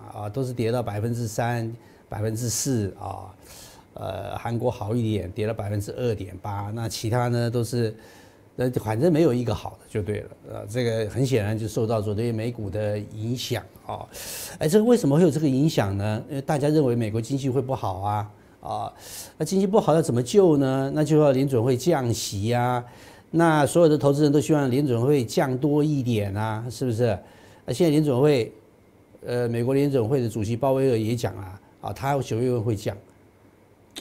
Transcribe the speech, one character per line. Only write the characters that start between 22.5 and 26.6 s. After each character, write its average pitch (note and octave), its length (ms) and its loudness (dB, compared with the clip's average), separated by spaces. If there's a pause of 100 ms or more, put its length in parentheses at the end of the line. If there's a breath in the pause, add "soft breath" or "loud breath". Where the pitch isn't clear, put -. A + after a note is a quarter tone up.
啊。 A#2+ 280 0 (500 loud breath)
那 D#3+ 340 4
所 E3 160 4
有 D#3+ 80 8
的 D3+ 80 4
投 C#3 160 4
资 D3 100 2
人 C#3+ 80 6
都 D3+ 80 4
希 D#3 140 2
望 C#3+ 180 2
联 C#3+ 160 0
准 A#2 140 0
会 C#3+ 240 2
降 C3+ 320 0
多 D3 260 2
一 D3 180 0
点 G#2 360 0
啊， A2 340 -4